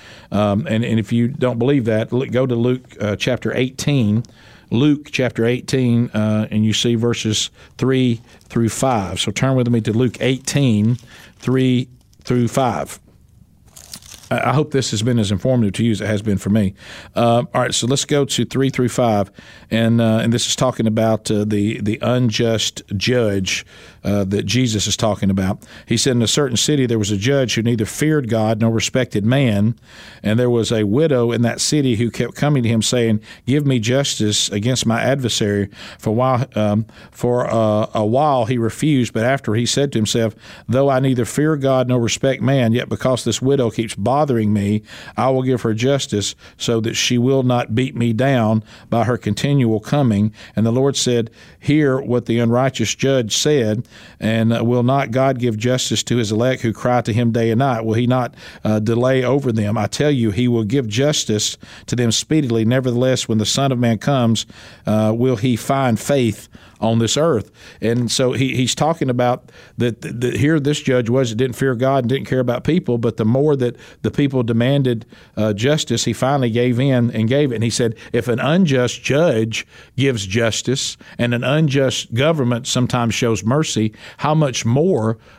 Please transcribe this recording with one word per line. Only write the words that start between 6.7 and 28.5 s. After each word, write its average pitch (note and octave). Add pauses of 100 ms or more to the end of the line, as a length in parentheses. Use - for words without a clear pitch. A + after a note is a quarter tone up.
see A#2+
verses A2+ (260)
three B2+ (240)
through A#2
five. G#2
So -
turn C3
with B2
me A#2+
to G#2+
Luke A#2
eighteen, B2 (380)
three B2+ (340)
through B2
five. A2 (1300)
I, A#2+
I B2
hope D3+
this C3+
has G#2+
been A#2+
as G#2
informative A2
to G#2+
you A#2
as G2+
it G2+
has G#2
been G#2
for -
me. G2 (420)
Uh, A#2 (100)
all C3
right, B2
so -
let's C3+
go C#3+
to -
three C3
through B2
five, G#2+ (400)
and, A2+
uh, A2
and A#2
this A#2+
is -
talking B2
about, A2
uh, G#2
the, G#2+
the G2+
unjust A#2 (160)
judge, G2+ (400)
uh, G2+
that G2+
Jesus G#2+
is G2+
talking G#2
about. F#2+ (200)
He A#2+
said, A#2+
In A#2+
a A2
certain B2+
city C#3+
there A#2
was G2+
a G#2+
judge B2+
who A#2+
neither A2+
feared D3+
God A2